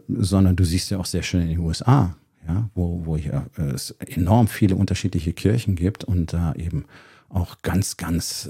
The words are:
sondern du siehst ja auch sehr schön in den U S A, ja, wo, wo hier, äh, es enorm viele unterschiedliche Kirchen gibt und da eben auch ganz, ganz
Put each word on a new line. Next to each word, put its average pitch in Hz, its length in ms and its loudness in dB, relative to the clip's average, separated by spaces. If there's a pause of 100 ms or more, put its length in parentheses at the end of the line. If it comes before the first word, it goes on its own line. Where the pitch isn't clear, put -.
sondern 95 480 4
du 92 80 4
siehst 87 260 0
ja 101 80 -4
auch 90 80 -4
sehr 87 160 -2
schön 90 200 0
in 82 80 0
den 82 100 -2
U 82 100 -2
S - 140 -4
A, 123 320 2 (320)
ja, 104 260 -2
wo, 87 320 -4
wo 80 120 -2
hier, 73 280 -4 (120)
äh, 71 160 -2
es - 180 -8
enorm 101 560 2
viele 92 300 2
unterschiedliche 92 560 0
Kirchen 104 420 0
gibt 90 300 -2
und 90 280 0
da 85 200 0
eben 80 320 -6 (440)
auch - 320 -4
ganz, 92 360 -2
ganz - 520 -4